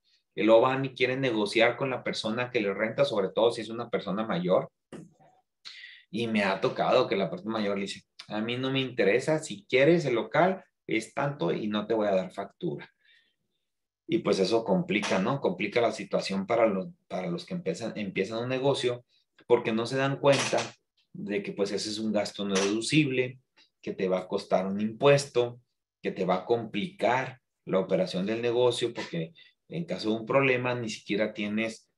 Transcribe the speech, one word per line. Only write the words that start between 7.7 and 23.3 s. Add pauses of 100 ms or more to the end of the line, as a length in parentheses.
le
dice, (240)
"A
mí
no
me
interesa,
si
quieres
el
local (240)
es
tanto
y
no
te
voy
a
dar
factura". (1160)
Y
pues
eso
complica,
¿no?
Complica
la
situación
para
los, (200)
para
los
que
empiezan,
empiezan
un
negocio, (420)
porque
no
se
dan
cuenta (560)
de
que
pues
ese
es
un
gasto
no
deducible, (420)